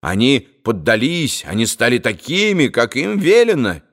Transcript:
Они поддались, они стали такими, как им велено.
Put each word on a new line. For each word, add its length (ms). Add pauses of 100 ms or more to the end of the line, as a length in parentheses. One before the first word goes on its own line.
Они 460 (160)
поддались, 840
они 200
стали 320
такими, 680
как 280
им 220
велено. 640 (100)